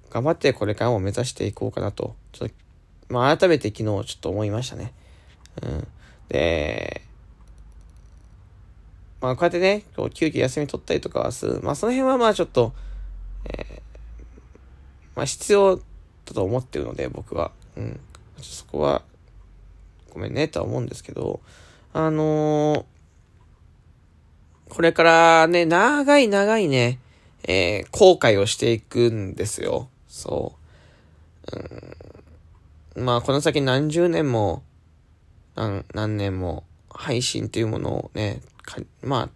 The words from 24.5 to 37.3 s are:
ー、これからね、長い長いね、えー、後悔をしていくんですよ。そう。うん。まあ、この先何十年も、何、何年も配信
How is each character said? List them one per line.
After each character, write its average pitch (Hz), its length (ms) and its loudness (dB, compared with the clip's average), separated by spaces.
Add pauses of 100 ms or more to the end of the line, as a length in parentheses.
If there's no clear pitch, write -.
ー、 - 60 -18
こ - 80 -2
れ 165 80 6
か 165 100 0
ら 165 460 8
ね、 175 180 4
長 269 540 4
い 254 80 4
長 202 320 2
い 190 80 2
ね、 127 320 2 (460)
え 92 400 0
ー、 - 40 -20
後 190 320 8
悔 110 180 6
を 98 60 4
し - 100 -4
て 117 180 2
い 113 60 -2
く 120 300 2
ん 101 240 -6
で 90 140 -4
す - 160 -8
よ。 - 260 -4 (180)
そ - 480 -8 (960)
う。 - 60 -10 (1400)
う 107 60 -8
ん。 123 40 -4
ま 123 100 2
あ、 120 60 2
こ 139 100 -2
の 135 100 2
先 151 200 2
何 135 280 2
十 170 180 2
年 160 240 0
も、 104 300 0 (920)
何、 101 280 -4 (120)
何 107 200 -2
年 98 240 -4
も 87 240 -6 (280)
配 127 320 -4
信 110 260 -4